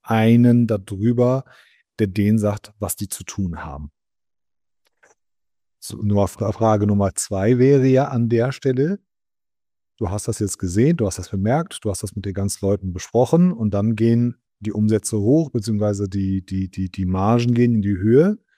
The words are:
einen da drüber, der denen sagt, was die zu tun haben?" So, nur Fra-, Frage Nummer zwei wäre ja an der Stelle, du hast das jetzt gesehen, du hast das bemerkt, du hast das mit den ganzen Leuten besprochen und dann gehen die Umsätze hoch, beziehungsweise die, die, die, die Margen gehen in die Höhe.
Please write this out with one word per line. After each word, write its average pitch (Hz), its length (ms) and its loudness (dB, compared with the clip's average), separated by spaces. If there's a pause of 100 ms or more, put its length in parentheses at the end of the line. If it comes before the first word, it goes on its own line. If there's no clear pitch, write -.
einen 117 640 4
da 110 100 -2
drüber, 120 680 -2 (540)
der 107 80 2
denen 104 300 2
sagt, 104 420 -4
was 98 180 -8
die 101 100 -10
zu - 160 -12
tun 87 400 -8
haben?" 73 280 -14 (1900)
So, - 220 -14
nur 101 260 0
Fra-, 101 240 -4
Frage 107 340 2
Nummer 101 300 0
zwei 104 440 0
wäre 135 280 4
ja 131 220 2
an 117 180 -2
der 117 240 0
Stelle, 139 480 -2 (960)
du 95 120 -4
hast 104 180 -6
das 117 120 -8
jetzt 101 180 -4
gesehen, 113 400 0
du 110 80 0
hast 92 140 -4
das 90 100 -14
bemerkt, 110 540 -4
du 107 60 -4
hast 95 120 -8
das - 140 -10
mit 98 100 -10
den 98 80 -6
ganzen 98 320 -6
Leuten 98 260 -2
besprochen 165 640 2
und 110 200 -2
dann 107 220 0
gehen 117 420 2 (220)
die 104 120 -6
Umsätze 107 480 0
hoch, 139 320 2
beziehungsweise 104 580 -2
die, 95 340 -2
die, 95 260 -4
die, 92 200 -6
die 98 160 -6
Margen 113 480 2
gehen 120 220 2
in 107 60 2
die 101 160 0
Höhe. 135 420 4 (180)